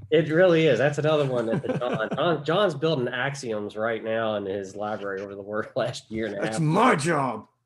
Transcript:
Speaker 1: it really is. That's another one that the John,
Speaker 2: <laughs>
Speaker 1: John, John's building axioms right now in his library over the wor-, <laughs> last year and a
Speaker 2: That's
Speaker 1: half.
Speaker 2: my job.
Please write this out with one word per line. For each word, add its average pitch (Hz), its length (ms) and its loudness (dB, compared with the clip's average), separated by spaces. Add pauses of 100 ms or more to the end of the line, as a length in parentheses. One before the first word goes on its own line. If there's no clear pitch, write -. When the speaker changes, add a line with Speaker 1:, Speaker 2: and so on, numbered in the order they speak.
Speaker 1:
it 156 200 4
really 165 380 6
is. 120 120 4
That's 147 200 2
another 151 260 2
one 123 220 0
that 117 140 0
the - 160 -2
John, 117 320 -2
Speaker 2:
<laughs> - 60 -4
Speaker 1:
John, 147 300 0
John's 175 300 2
building 139 340 0
axioms 120 680 -4
right 110 280 -2
now 110 320 0
in 101 100 -2
his 98 300 -6
library 101 460 -6
over 101 140 -10
the 101 60 -12
wor-, 107 300 -6
<laughs> - 40 -8
last - 340 -4
year 110 180 -4
and 104 100 -6
a - 40 -6
Speaker 2:
That's - 160 -2
Speaker 1:
half. 165 40 0
Speaker 2:
my 196 340 4
job. 135 520 -2 (180)